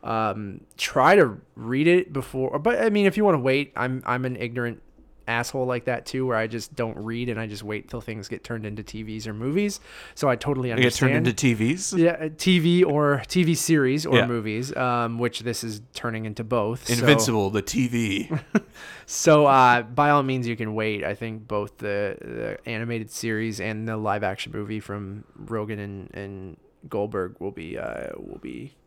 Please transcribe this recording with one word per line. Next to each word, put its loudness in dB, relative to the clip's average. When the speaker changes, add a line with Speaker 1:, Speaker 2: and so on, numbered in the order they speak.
Speaker 1:
um, -4
try 6
to 6
read 0
it 4
before, -4
but, 0
I 4
mean, 4
if 4
you 2
wanna 6
wait, 0
I'm, -2
I'm -2
an -4
ignorant -6
asshole -2
like -4
that -4
too, -4
where 0
I 0
just -10
don't -4
read -6
and -4
I -6
just -10
wait -8
till -10
things -10
get -10
turned -8
into -10
T -12
Vs -10
or -8
movies. -2
So 0
I 2
totally -2
Speaker 2:
They 2
get 4
turned 4
Speaker 1:
understand. 2
Speaker 2:
into 2
T 2
Vs? -4
Speaker 1:
Yeah, 6
uh, -4
T 4
V 6
or 2
T 2
V 4
series 2
or 4
Speaker 2:
Yeah. 4
Speaker 1:
movies, -4
um, 0
which -2
this -6
is -8
turning -6
into -8
both. -2
So 2
Speaker 2:
Invincible, 4
the 0
T -2
V. -2
Speaker 1:
<laughs> -4
So, 6
uh, 8
by 2
all 6
means, -2
you -4
can -4
wait. -2
I -2
think -10
both -4
the, -4
the -8
animated -6
series -4
and -6
the -4
live -2
action -4
movie -6
from -10
Rogen -6
and, -10
and -12
Goldberg -4
will -8
be, -12
uh, -8
will -14
be -12